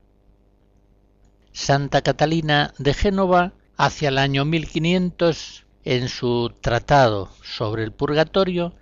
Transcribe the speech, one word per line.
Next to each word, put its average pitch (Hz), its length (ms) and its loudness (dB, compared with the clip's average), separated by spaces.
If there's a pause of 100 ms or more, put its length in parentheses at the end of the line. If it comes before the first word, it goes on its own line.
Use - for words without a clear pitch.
(1500)
Santa 139 500 0
Catalina 151 760 0
de 139 160 0
Génova, 190 580 2 (240)
hacia - 320 0
el 135 120 0
año 139 260 0
mil 160 240 -2
quinientos, 170 960 -2 (180)
en 127 240 -2
su 120 540 -2
tratado 117 680 2 (140)
sobre 110 400 -6
el 107 80 -6
purgatorio, 170 920 0